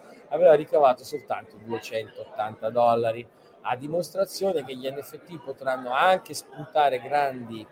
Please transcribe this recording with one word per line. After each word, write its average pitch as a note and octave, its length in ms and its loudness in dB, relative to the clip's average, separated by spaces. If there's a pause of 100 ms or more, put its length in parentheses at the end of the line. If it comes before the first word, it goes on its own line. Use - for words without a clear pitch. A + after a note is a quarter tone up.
(280)
aveva D#3+ 260 8
ricavato D3 480 4
soltanto - 580 -10
duecentottanta A2 1080 -8
dollari, A#2 580 2 (340)
a A#2+ 120 -6
dimostrazione E3 880 -4
che C3 120 -10
gli B2+ 120 -8
N C3+ 140 -8
F - 220 -20
T E3+ 160 -16
potranno C3 500 -6
anche D#3+ 440 2
spuntare C#3+ 680 0
grandi B2 720 -4